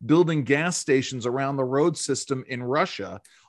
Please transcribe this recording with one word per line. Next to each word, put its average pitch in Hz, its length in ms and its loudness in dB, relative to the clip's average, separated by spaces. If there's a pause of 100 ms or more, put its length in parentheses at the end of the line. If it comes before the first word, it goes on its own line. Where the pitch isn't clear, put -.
building 156 380 4
gas 147 340 0
stations 131 480 0
around 135 320 -2
the 135 80 0
road 143 320 2
system 131 520 -4
in 123 140 -6
Russia, 123 580 -2 (280)